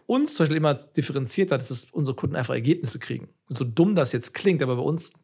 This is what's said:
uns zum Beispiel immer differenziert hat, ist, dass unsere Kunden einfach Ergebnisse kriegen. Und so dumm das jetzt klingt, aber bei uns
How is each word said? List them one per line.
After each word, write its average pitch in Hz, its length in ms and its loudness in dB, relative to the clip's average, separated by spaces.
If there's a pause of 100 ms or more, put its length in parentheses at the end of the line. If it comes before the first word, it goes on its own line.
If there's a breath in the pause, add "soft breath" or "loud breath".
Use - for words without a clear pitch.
uns 269 280 4
zum 170 100 4
Beispiel 151 120 2
immer 151 180 2
differenziert 143 800 -2
hat, 131 80 0
ist, - 100 -6
dass 127 220 -2
unsere 135 240 -2
Kunden 147 200 -6
einfach 123 180 -2
Ergebnisse 127 440 0
kriegen. 123 300 -10 (200)
Und 127 100 -6
so 135 60 -2
dumm 165 300 2
das 147 180 2
jetzt 120 220 -2
klingt, 170 280 2
aber 127 140 0
bei 123 60 -2
uns 165 300 -2 (120)